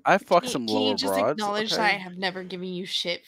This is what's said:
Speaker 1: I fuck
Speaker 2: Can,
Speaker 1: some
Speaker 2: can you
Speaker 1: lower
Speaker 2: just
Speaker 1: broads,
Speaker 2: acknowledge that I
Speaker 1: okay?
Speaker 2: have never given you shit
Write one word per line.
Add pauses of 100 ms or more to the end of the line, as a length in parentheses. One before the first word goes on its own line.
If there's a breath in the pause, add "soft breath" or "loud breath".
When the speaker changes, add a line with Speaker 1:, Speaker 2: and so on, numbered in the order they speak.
Speaker 1:
I
fuck
Speaker 2:
Can,
Speaker 1:
some
Speaker 2:
can
you
Speaker 1:
lower
Speaker 2:
just
Speaker 1:
broads,
Speaker 2:
acknowledge
that
I
Speaker 1:
okay?
Speaker 2:
have
never
given
you
shit